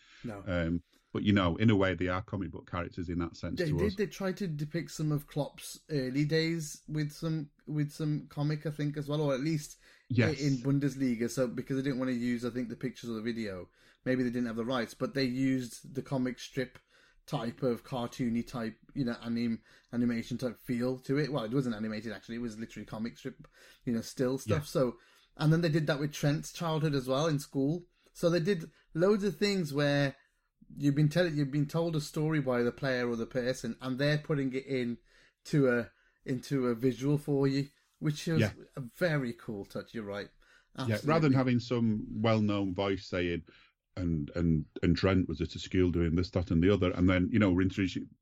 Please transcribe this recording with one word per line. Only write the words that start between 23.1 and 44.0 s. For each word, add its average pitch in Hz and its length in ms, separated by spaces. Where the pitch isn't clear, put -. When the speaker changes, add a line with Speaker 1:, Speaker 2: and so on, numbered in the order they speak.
Speaker 1:
strip, - 300
you 123 80
know, 113 80
still 131 380
stuff. 147 240
Speaker 2:
Yeah. - 20
Speaker 1:
So, 127 320
and 151 160
then 170 80
they 170 80
did 151 180
that 147 120
with 147 120
Trent's 147 400
childhood 156 440
as 127 120
well 139 200
in 147 120
school. 147 460
So 175 160
they 170 120
did 170 240
loads 190 300
of 196 140
things 190 360
where 143 420
you've 143 200
been 151 140
tell-, 175 220
you've 147 200
been 143 140
told 165 300
a 147 60
story 156 400
by 123 200
the 120 120
player 127 360
or 117 60
the 113 100
person, 123 560
and 127 160
they're 147 200
putting 139 360
it 135 120
in 123 320
to 139 240
a, 110 100
into 131 420
a 120 80
visual 131 420
for 139 300
you, 139 200
which 151 280
is 160 140
Speaker 2:
Yeah. 101 100
Speaker 1:
a 139 60
very 147 340
cool 104 320
touch. - 300
You're 113 100
right. 101 240
Speaker 2:
Yeah, 135 60
rather 113 140
than 147 160
Speaker 1:
Absolutely. 151 240
Speaker 2:
having 123 240
some 113 480
well-known 107 640
voice 98 340
saying, 87 360
"And, 82 400